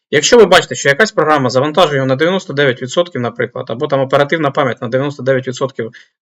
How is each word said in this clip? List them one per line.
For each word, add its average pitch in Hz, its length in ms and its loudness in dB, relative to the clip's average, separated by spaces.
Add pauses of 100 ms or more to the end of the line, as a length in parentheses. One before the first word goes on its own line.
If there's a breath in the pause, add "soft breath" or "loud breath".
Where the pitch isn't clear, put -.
(120)
Якщо 151 260 4
ви 214 80 10
бачите, 170 300 2
що - 140 -2
якась 208 220 2
програма 151 380 0
завантажує 147 560 0
на 131 100 0
дев'яносто 175 380 -2
дев'ять 139 280 0
відсотків, 131 400 -4
наприклад, 120 480 -6
або 127 180 -6
там 139 120 0
оперативна 143 520 0
пам'ять 135 300 -2
на 123 60 -8
дев'яносто 135 360 -4
дев'ять 131 240 0
відсотків 127 440 -8 (300 soft breath)